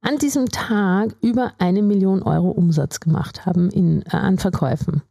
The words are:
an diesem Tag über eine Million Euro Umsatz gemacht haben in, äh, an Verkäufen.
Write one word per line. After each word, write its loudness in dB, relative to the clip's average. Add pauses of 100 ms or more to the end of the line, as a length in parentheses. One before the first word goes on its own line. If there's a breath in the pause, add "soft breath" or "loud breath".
an -2
diesem 0
Tag 0
über 0
eine 2
Million 2
Euro 0
Umsatz 0
gemacht -2
haben 2
in, 2
äh, -6
an 0
Verkäufen. -2